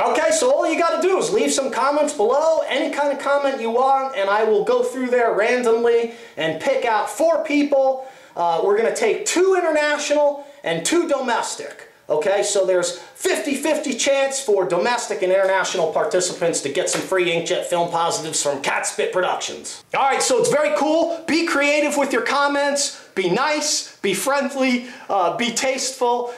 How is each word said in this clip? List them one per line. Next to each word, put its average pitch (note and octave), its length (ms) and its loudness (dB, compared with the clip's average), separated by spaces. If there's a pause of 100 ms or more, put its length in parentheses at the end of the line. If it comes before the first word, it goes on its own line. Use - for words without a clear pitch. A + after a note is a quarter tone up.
Okay, D4+ 300 2
so C#4 220 2
all E4 180 2
you D4 80 0
gotta E4 240 0
do F#4 160 2
is F3+ 140 -2
leave C#4 200 2
some C4 180 0
comments C#4+ 420 0
below, C#4+ 560 2
any C#4+ 260 -2
kind C#4+ 180 0
of - 100 -6
comment C#4 380 0
you A3+ 100 -2
want, C4+ 460 2
and G3 140 0
I G#3+ 140 2
will G#3+ 200 2
go A#3+ 180 2
through B3+ 260 -2
there A#3 260 2
randomly A#3 800 2 (240)
and D#3+ 240 -4
pick C4 240 0
out A3 260 0
four D#4+ 340 2
people. C#4 600 2 (300)
Uh, E3+ 260 0
we're G3+ 140 2
gonna A3 180 0
take - 320 0
two F#4 300 2
international D4 920 0 (160)
and E3 240 -4
two E4 220 2
domestic. - 800 -4 (240)
Okay, F#3+ 320 2
so G3 220 2
there's F3+ 340 0
fifty - 560 -4
fifty D4 380 -2
chance C#4 480 0
for F#3+ 260 2
domestic A3+ 540 -2
and F#3 100 0
international F#3 640 2
participants E3+ 680 -2
to D3+ 80 -6
get F3 180 -2
some D#3 140 -2
free F#3 240 0
inkjet E3 400 -2
film E3+ 240 -2
positives D#3 520 -2
from C#3+ 200 -2
Cat - 240 -2
Spit - 260 -2
Productions. - 720 -4 (100)
All G#3+ 80 0
right, C4 200 0
so B3+ 160 2
it's - 100 2
very D4 300 2
cool. D#4+ 480 0
Be E4 200 2
creative C#4+ 520 2
with C4+ 120 0
your A#3 120 0
comments. C#4+ 800 0 (100)
Be F#3 140 0
nice, D4 680 -2
be G3 180 -2
friendly, C4 720 0 (240)
uh, - 260 0
be A#3 140 -2
tasteful, A#3+ 880 -2